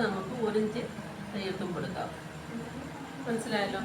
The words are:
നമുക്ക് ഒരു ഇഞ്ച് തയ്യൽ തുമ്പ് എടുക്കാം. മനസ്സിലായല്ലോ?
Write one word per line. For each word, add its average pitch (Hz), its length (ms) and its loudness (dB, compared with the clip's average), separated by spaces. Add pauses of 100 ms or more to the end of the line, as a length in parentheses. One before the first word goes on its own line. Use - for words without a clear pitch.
നമുക്ക് 196 280 0 (120)
ഒരു 208 160 6
ഇഞ്ച് 220 200 2 (500)
തയ്യൽ 190 280 0
തുമ്പ് 175 200 0
എടുക്കാം. 131 280 -2 (1160)
മനസ്സിലായല്ലോ? 214 580 2